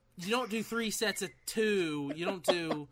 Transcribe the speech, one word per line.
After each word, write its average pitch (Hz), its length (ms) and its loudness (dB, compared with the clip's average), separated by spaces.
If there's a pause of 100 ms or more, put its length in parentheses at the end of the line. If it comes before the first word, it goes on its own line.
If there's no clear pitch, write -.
(180)
You 180 140 -6
don't 240 180 2
do 220 140 0
three 226 280 -2
sets 202 300 0
of 185 80 -4 (160)
two. 170 680 2
You 170 100 -2
don't 190 180 -2
do 160 480 0